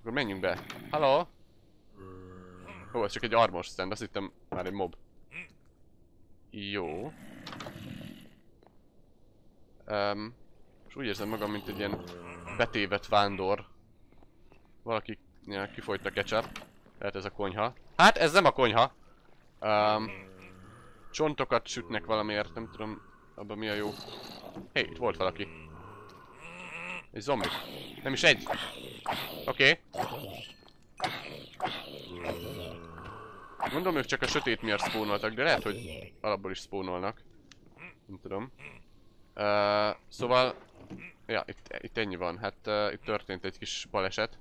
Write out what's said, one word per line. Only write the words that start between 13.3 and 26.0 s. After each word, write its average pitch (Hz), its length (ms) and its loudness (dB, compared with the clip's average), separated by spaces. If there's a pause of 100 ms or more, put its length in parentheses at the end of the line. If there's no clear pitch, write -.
Valaki, 110 360 -4 (280)
ja, 98 240 -4
kifogyt 101 360 -4
a 98 40 0
ketchup. - 560 0 (320)
Lehet 101 180 -4
ez 95 80 -6
a 101 60 -4
konyha. 104 440 -2 (220)
Hát, 196 200 12
ez 151 160 6
nem 185 120 8
a 143 60 10
konyha! 117 440 6 (680)
Öm, 107 500 4 (1000)
csontokat 143 560 2
sütnek 110 380 -4
valamiért, 107 500 2
nem 113 160 -8
tudom, 110 320 -8 (320)
abban 104 240 -8
mi 110 100 -2
a 104 60 2
jó. 104 160 0 (840)
Hé, 143 80 2
itt - 160 -2
volt 117 200 0
valaki. 92 320 0 (1600)